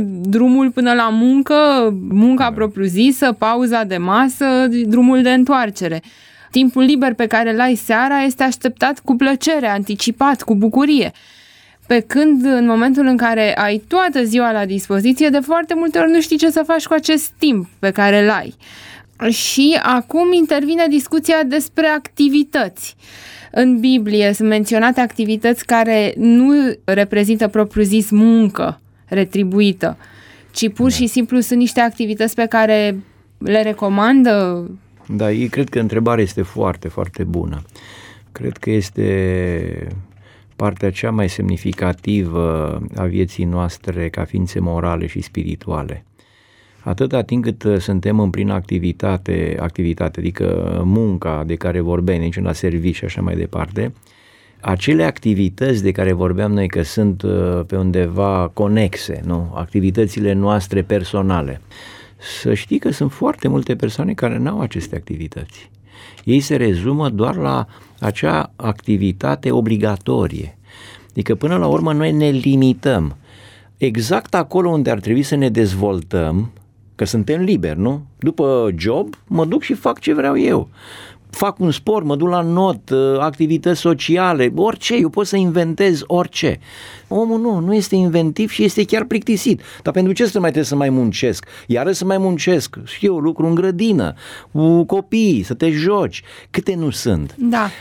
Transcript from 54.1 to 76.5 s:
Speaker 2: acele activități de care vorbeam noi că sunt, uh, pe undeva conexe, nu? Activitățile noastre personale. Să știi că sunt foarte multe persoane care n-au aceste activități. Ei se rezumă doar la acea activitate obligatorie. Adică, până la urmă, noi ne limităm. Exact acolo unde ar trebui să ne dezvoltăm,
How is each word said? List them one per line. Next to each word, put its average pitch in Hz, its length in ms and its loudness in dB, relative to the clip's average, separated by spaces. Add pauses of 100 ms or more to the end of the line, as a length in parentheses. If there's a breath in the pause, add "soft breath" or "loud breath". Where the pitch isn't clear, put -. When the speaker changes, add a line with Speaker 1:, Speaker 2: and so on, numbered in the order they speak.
Speaker 2:
acele 143 440 0
activități 104 800 -2
de 95 100 0
care 95 200 0
vorbeam 90 400 0
noi 98 160 0
că 90 140 -2
sunt, 101 400 -2
uh, 92 440 -2
pe 95 100 -6
undeva 92 760 0
conexe, 101 760 -2
nu? 85 280 -4
Activitățile 98 800 -2
noastre 98 500 0
personale. 92 800 -2 (800 loud breath)
Să 113 140 0
știi - 240 -4
că - 120 -4
sunt 143 220 -4
foarte - 360 -4
multe 131 280 -2
persoane 147 360 -4
care 120 260 -4
n-au 160 220 -4
aceste 87 360 -8
activități. - 760 -12 (540 loud breath)
Ei 131 160 2
se 143 160 -2
rezumă 123 520 0
doar 117 280 -2
la 131 300 -2 (340 soft breath)
acea 151 560 -2
activitate 107 920 -2
obligatorie. 110 1080 -2 (520 loud breath)
Adică, 110 240 -2
până 160 220 -2
la 175 100 0
urmă, 156 260 0
noi 156 200 0
ne 151 160 2
limităm. 131 880 0 (600 soft breath)
Exact 127 580 -2
acolo 175 360 0
unde 139 200 0
ar 107 100 -2
trebui 117 220 0
să 139 120 -2
ne 135 140 2
dezvoltăm, 95 1040 -2 (440)